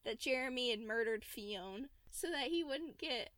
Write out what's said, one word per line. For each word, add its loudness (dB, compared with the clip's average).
that -2
Jeremy 2
had 2
murdered 2
Fionn -6
so -2
that 2
he 2
wouldn't -4
get -2